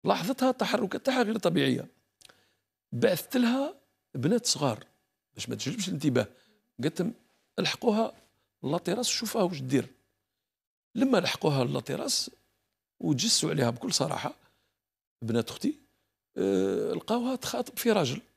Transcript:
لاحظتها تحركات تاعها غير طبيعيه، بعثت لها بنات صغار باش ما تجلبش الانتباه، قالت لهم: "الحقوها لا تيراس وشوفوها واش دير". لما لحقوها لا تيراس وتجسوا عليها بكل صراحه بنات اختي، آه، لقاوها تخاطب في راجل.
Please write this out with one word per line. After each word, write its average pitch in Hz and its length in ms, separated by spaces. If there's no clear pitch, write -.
لاحظتها 247 480
تحركات - 540
تاعها 254 160
غير 220 160
طبيعيه، 139 480
بعثت 170 440
لها 254 380
بنات 190 320
صغار 131 380
باش 107 140
ما 120 60
تجلبش 180 340
الانتباه، 139 380
قالت 139 180
لهم: - 140
"الحقوها 208 540
لا 147 160
تيراس 214 300
وشوفوها 220 360
واش 170 160
دير". 131 260
لما 254 240
لحقوها 147 460
لا 139 160
تيراس - 500
وتجسوا 165 500
عليها 131 200
بكل - 220
صراحه - 420
بنات 113 280
اختي، 285 240
آه، 95 560
لقاوها 240 440
تخاطب - 420
في 233 140
راجل. 147 280